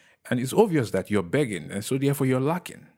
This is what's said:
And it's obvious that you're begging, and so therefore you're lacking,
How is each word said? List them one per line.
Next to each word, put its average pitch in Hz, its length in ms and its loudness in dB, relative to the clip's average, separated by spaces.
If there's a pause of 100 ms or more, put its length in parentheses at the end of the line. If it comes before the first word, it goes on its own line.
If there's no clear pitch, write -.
(300)
And 127 100 0
it's 127 140 -4
obvious 160 380 4
that 95 180 -2
you're 101 140 2
begging, 90 480 -2
and 98 140 -6
so 135 120 -2
therefore 139 300 0
you're 131 140 2
lacking, 160 460 -6 (100)